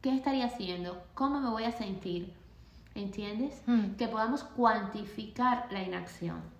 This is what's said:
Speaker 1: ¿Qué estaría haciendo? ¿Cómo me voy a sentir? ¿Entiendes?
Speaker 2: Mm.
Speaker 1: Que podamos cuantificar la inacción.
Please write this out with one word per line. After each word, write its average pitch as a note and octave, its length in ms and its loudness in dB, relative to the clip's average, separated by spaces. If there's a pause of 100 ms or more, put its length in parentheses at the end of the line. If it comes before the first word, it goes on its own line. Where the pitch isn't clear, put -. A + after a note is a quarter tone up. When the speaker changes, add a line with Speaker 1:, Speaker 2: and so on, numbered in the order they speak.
Speaker 1:
¿Qué C4 120 4
estaría C4 300 2
haciendo? F3+ 580 -4 (120)
¿Cómo C#4+ 260 2
me B3+ 80 0
voy A3+ 160 0
a A#3 80 2
sentir? F#3 640 -4 (600)
¿Entiendes? G#3 720 -4
Speaker 2:
Mm. G#3+ 300 6
Speaker 1:
Que A#3+ 100 0
podamos A3+ 380 0
cuantificar A#3 1300 2
la G3 120 -2
inacción. E3+ 600 -6 (180)